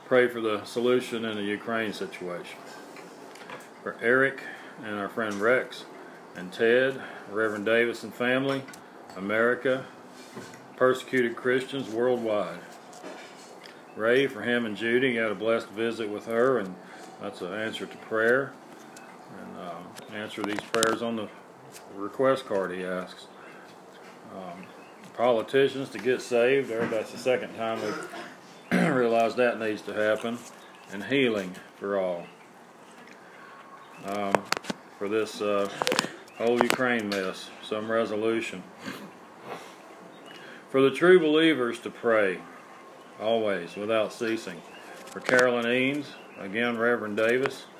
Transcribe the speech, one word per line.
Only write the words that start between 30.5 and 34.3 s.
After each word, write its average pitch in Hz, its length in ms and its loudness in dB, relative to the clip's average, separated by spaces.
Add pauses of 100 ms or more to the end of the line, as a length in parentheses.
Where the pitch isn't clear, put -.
And 101 100 -8
healing 107 500 2 (260)
for 101 200 0
all. 87 280 -2 (1800)
Um, 98 300 -4 (640)